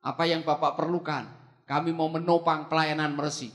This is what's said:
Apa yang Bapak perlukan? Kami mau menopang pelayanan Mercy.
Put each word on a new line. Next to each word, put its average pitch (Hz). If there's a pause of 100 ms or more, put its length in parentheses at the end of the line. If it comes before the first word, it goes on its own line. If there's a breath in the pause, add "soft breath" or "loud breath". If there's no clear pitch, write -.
Apa 165
yang 160
Bapak 151
perlukan? 160 (400)
Kami 160
mau 160
menopang 165
pelayanan 151
Mercy. -